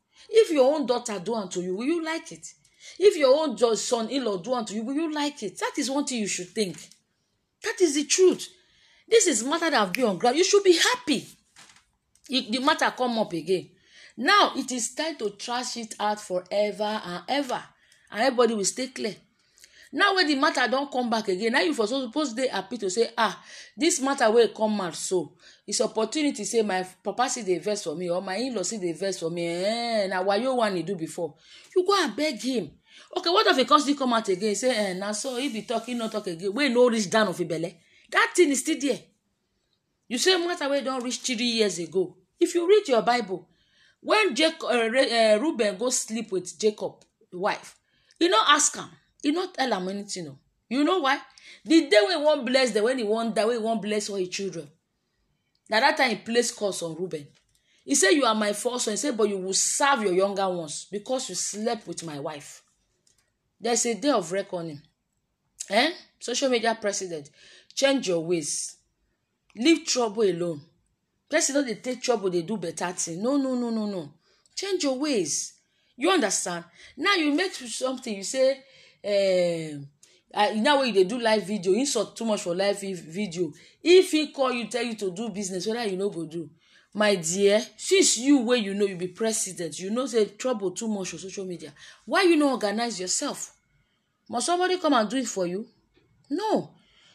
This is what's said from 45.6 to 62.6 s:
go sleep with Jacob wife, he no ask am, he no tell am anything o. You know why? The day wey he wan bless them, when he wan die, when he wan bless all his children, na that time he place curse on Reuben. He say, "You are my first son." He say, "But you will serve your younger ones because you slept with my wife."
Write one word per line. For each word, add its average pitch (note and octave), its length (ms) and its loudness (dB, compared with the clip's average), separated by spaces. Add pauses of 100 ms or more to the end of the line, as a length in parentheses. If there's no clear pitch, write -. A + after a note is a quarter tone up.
go B3 140 0
sleep A3+ 400 -4
with F3+ 300 -6
Jacob G#3+ 440 0 (280)
wife, F3+ 440 -4 (420)
he E4+ 100 4
no G#4+ 100 4 (100)
ask D4 300 4
am, - 100 -12 (340)
he C#4+ 80 0
no F4+ 180 -2
tell B3+ 260 -2
am F#3 160 -2
anything G3+ 380 -10
o. C#3 100 -18 (320)
You C4 120 0
know F4 180 2
why? C#4 180 2 (460)
The D4 240 6
day G#4 100 8 (100)
wey F#4 80 0
he D4 80 0
wan D4 200 4
bless B3+ 260 2
them, G#3 140 0
when C4 140 2
he A#3 60 -4
wan A3+ 300 0
die, G#3+ 100 2
when A#3+ 140 0
he G#3 40 -6
wan A3+ 180 0
bless G#3 280 -4
all G3+ 80 -6
his F3+ 140 -4
children, E3+ 380 -8 (1000)
na G#3+ 120 0
that D4+ 180 4
time B3+ 120 2
he G#3 60 -2
place A#3 340 0
curse F#3+ 320 -4
on E3 140 -8
Reuben. E3 320 -8 (560)
He C4+ 100 -2
say, F#4+ 180 4
"You C#4+ 120 2
are A3 100 4
my G#3 200 0
first B3 320 -4
son." A3 60 -2
He G3+ 40 -4
say, D4 140 -2
"But G#3+ 180 2
you G3+ 100 -4
will F#3 160 -6
serve C#4 480 2
your F#3+ 120 0
younger G3 340 0
ones E3+ 420 -8
because B3+ 380 -6
you F3+ 60 -10
slept A3 520 -6
with E3 180 -10
my D3+ 140 -10
wife." D3 440 -12 (1000)